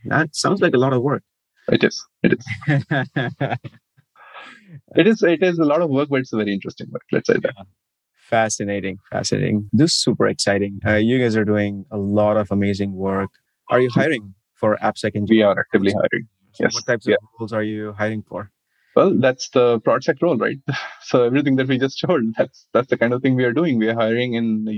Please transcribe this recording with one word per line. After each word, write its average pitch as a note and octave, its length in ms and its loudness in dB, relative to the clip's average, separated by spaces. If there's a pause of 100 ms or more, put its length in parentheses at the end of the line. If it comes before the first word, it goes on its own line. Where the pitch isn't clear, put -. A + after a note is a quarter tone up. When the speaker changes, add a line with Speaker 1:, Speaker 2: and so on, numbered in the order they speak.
Speaker 1:
That D3 280 -2
sounds - 260 -2
like F3+ 140 2
a B2 40 4
lot C3 140 2
of B2 100 0
work. C3 200 -2 (480)
Speaker 2:
It - 140 2
is. - 200 -2 (200)
It - 140 4
is. - 60 -16 (220)
Speaker 1:
<laughs> C3 920 -2 (1400)
Speaker 2:
It E3 100 6
is, A3 160 4
it F3 200 4
is F3+ 160 2
a D#3+ 60 4
lot D3+ 180 4
of E3 80 0
work, C#3+ 180 0
but C3+ 120 0
it's C3 120 -6
a A#2+ 40 -2
very G#2 160 0
interesting F#2+ 400 -8
work. - 100 -10 (100)
Let's - 140 0
say - 160 4
that. - 140 -4
Speaker 1:
Yeah. G2 80 -20 (640)
Fascinating. G2+ 720 -2 (120)
Fascinating. G2 640 -2
This D3+ 200 4
is - 40 0
super - 320 0
exciting. G2+ 580 -2
Uh, G#2+ 80 2
you A2+ 260 2
guys A2+ 160 0
are G#2+ 80 2
doing G2+ 460 -2
a A2 80 -8
lot G#2 380 2
of G#2 160 -2
amazing G2 420 0
work. F#2+ 360 -4 (380)
Are B2 120 2
you B2+ 100 0
hiring B2 440 -2 (200)
for G#2+ 280 0
AppSec G#2+ 340 -4
engineers? G#2 140 -2
Speaker 2:
We A2 120 6
are G2 160 4
actively G2 340 0
hiring. - 360 -2 (240)
Speaker 1:
So - 120 -6
Speaker 2:
Yes. - 100 2
Speaker 1:
what - 120 -10
types A#2+ 200 -2
of - 40 0
Speaker 2:
Yeah. G#2 60 4 (220)
Speaker 1:
roles A2 140 -8
are A2 120 -2
you G#2+ 280 -8
hiring G#2+ 300 -4
for? G2+ 280 -12 (460)
Speaker 2:
Well, F3 220 4
that's B2+ 320 0
the A#2+ 300 4
prod B2+ 240 0
sec D#3 180 0
role, E3 140 2
right? G#2+ 300 -2
<laughs> - 360 -8
So B2+ 220 2
everything C3+ 320 2
that C3 100 0
we C3 120 0
just C3+ 220 -4
told, E3 220 0 (140)
that's, - 360 -4
that's B2 160 0
the B2 80 0
kind A#2+ 160 0
of B2 100 -4
thing C3 120 2
we B2+ 100 0
are A#2+ 80 0
doing. C#3+ 260 0
We A2 100 2
are A#2 60 0
hiring A#2 400 0
in A2 300 -2
the G#2+ 140 -6